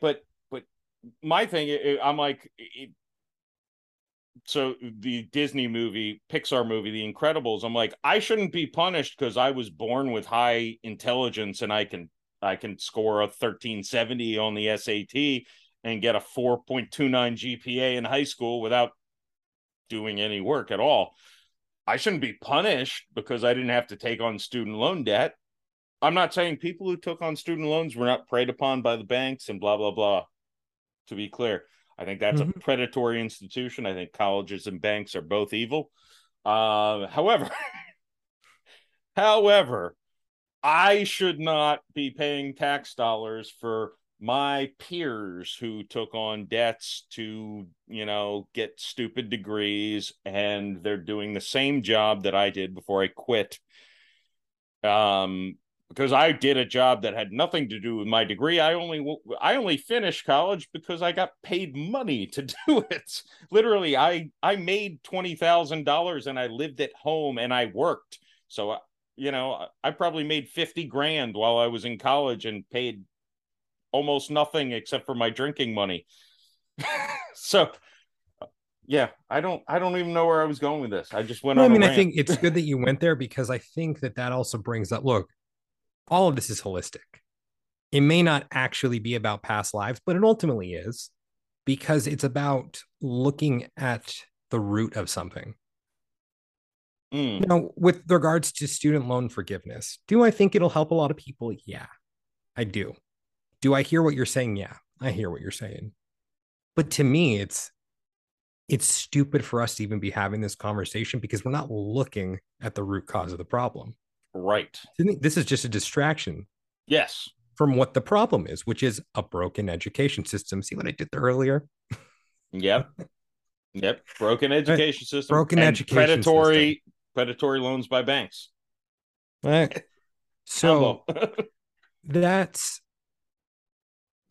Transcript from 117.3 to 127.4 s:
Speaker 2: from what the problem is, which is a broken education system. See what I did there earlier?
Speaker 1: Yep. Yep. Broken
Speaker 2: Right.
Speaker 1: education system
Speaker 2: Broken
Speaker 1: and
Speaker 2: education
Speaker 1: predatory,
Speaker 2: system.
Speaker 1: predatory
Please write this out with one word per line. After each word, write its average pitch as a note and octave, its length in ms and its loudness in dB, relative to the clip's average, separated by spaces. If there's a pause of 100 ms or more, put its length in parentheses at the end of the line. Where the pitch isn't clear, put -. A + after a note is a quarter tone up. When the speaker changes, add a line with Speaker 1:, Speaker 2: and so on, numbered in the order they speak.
Speaker 2:
from C#3 200 6
what B2+ 160 4
the B2+ 80 2
problem G3+ 460 4
is, - 200 -10
which A2+ 160 -2
is A#2+ 200 0 (120)
a G#2+ 80 -2
broken F2+ 460 -4
education G2+ 560 -2
system. G2 380 -6
See - 120 -10
what - 140 -6
I - 40 -4
did - 200 -10
there C#3+ 80 -6
earlier? C3+ 460 2 (880)
Speaker 1:
Yep. G2 360 2 (880)
Yep. G2 260 -2 (180)
Broken A#2+ 320 2
Speaker 2:
Right. C#3+ 80 4
Speaker 1:
education D3+ 480 2
system C#3+ 280 -2
Speaker 2:
Broken D#3+ 240 4
Speaker 1:
and D#3+ 100 8
Speaker 2:
education D3 540 4
Speaker 1:
predatory, D#3 340 8 (200)
Speaker 2:
system. - 160 -20 (220)
Speaker 1:
predatory B2+ 460 0